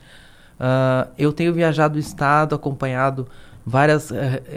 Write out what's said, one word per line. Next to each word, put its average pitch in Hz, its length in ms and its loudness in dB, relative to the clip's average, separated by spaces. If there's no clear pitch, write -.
Ah, 131 460 2
eu 147 160 0
tenho 170 220 0
viajado 156 420 2
o 151 40 -2
estado, 151 540 0
acompanhado 135 720 -2
várias, 147 460 2
eh, 131 320 -4